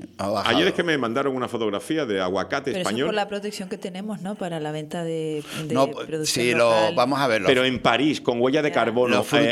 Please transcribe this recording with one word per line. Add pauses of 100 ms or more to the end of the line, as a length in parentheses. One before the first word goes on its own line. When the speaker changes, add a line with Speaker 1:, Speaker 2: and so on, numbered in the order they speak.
(180)
Speaker 1:
ha
bajado.
Speaker 2:
Ayer
es
que
me
mandaron
una
fotografía
de
aguacate
Speaker 3:
Pero
eso
es
Speaker 2:
español.
Speaker 3:
por
la
protección
que
tenemos,
¿no?
Para
la
venta
de, (220)
de
Speaker 1:
No,
Speaker 3:
producción
Speaker 1:
sí,
lo,
Speaker 3:
local.
Speaker 1:
vamos
a
verlo.
Speaker 2:
Pero
en
París,
con
huella
de
Speaker 3:
Claro.
Speaker 2:
carbono,
Speaker 1:
Los
Speaker 2:
eh,